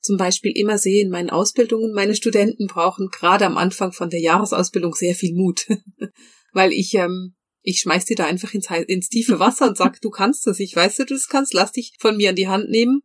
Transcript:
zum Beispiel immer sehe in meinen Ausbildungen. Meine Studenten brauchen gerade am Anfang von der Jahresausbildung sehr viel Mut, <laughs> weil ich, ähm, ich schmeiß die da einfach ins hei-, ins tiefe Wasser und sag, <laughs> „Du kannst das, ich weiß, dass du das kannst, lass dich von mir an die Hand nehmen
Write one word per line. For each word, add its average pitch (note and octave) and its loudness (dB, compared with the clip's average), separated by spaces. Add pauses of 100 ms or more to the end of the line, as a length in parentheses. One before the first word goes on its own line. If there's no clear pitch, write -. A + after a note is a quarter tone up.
zum G3 -2
Beispiel F#3 0
immer G#3 0
sehe G3+ 2
in F#3+ 0
meinen F3 -4
Ausbildungen. A3 0
Meine G3+ 2
Studenten G#3+ 0
brauchen F3+ -2
gerade G3 2
am F3+ 0
Anfang F#3 0
von F3 -6
der E3+ -4
Jahresausbildung F3 0
sehr F3 0
viel F3 -2
Mut, F3+ 0
<laughs> - -8
weil F#3+ 4
ich, F#3+ -4
ähm, F#3 -2 (280)
ich F#3 -4
schmeiß F3+ 0
die A#3 0
da F#3 -2
einfach F3 -4
ins G3 -6
hei-, E3+ -2
ins F#3 -4
tiefe A3+ 0
Wasser B3 4
und G3+ -2
sag, - 0
<laughs> - -20
„Du G#3+ -4
kannst G#3+ -2
das, G3 -2
ich F#3+ -6
weiß, F3 2
dass C4 -2
du C#4 -6
das C4 -6
kannst, C#4 -2
lass G#3 0
dich - -8
von A3 2
mir G3+ 2
an F#3 -2
die F#3+ 0
Hand G3 -2
nehmen A#3+ 4